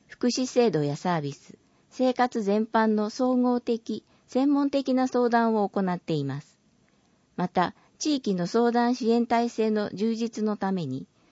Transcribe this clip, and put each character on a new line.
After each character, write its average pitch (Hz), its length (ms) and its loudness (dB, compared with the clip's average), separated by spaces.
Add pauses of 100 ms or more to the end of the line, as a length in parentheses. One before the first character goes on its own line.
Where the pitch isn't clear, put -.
福 - 200 -4
祉 254 180 0
制 240 260 2
度 151 140 0
や 143 100 -2
サ 175 200 -2
ー 156 60 -2
ビ 143 120 -8
ス、 - 240 -20 (320)
生 254 240 0
活 247 280 0
全 208 240 2
般 220 300 2
の 214 140 -2
総 254 260 0
合 247 240 2
的、 226 460 -4 (220)
専 277 260 2
門 285 160 2
的 277 240 0
な 254 160 2
相 247 200 2
談 226 260 2
を 202 120 2
行 202 140 -4
っ 180 180 -2
て - 140 -6
い 147 100 0
ま 139 160 -4
す。 - 180 -18 (760)
ま 180 140 -4
た、 - 260 0 (240)
地 302 160 0
域 - 180 -2
の 175 140 -2
相 233 240 2
談 240 240 2
支 226 140 -2
援 233 180 2
体 233 220 0
制 220 220 -2
の 214 180 -2
充 220 260 -2
実 220 280 -4
の 214 120 -2
た 196 160 -4
め 180 140 -2
に、 131 200 -8 (260)